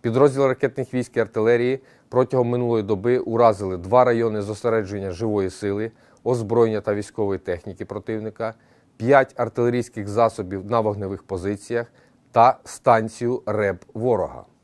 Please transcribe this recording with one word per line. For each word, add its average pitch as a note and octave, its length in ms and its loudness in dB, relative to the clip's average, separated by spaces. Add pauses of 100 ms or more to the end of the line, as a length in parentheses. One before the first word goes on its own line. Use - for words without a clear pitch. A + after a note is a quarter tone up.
Підрозділи C3 460 2
ракетних C3 480 -2
військ B2+ 220 -4
і A#2 40 0
артилерії A#2+ 600 0 (280)
протягом B2 400 0
минулої A#2+ 340 0
доби G#2+ 360 0
уразили G#2+ 580 2
два G2 280 4
райони A2+ 380 0
зосередження G#2 680 -4
живої G2 400 -2
сили, G#2 400 -6 (340)
озброєння A2+ 560 2
та G#2 140 -2
військової G2+ 440 -4
техніки F#2 460 -8
противника, A2 720 -8 (420)
п'ять C3+ 400 4
артилерійських A#2+ 720 -2
засобів G2+ 640 -2
на A#2 100 2
вогневих G2+ 420 -4
позиціях G2+ 640 -6 (460)
та A#2+ 320 6
станцію A#2+ 840 0
реб G#2 380 -2 (100)
ворога. G#2+ 500 -2 (200)